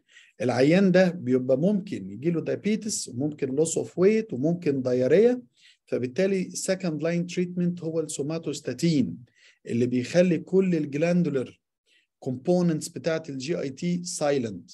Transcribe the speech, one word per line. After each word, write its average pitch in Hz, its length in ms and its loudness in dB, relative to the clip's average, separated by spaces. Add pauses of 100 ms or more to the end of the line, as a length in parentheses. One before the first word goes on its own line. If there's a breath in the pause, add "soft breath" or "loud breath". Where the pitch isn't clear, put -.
(420 soft breath)
العيان 147 500 4
ده 180 180 6
بيبقى 127 480 0
ممكن 151 520 -2
يجي 127 220 -4
له 160 100 -2
دايابيتس 202 640 -4
وممكن 131 480 -4
لوس 160 220 0
اوف - 220 -6
ويت 220 340 2
وممكن 143 480 -2
دايريا، 147 600 4 (440 soft breath)
فبالتالي 185 560 -2
السكند 180 600 -4
لاين 170 220 0
تريتمنت 175 580 -4
هو 160 160 -4
السوماتوستاتين 151 1160 -2 (480 soft breath)
اللي 117 200 0
بيخلي 170 520 2
كل 185 380 0
الجلاندولر 151 840 0 (580)
كومبوننتس 165 680 0
بتاعت 160 420 -4
الجي 139 300 -6
اي 139 100 -6
تي 175 340 -4
سايلنت، 127 720 -2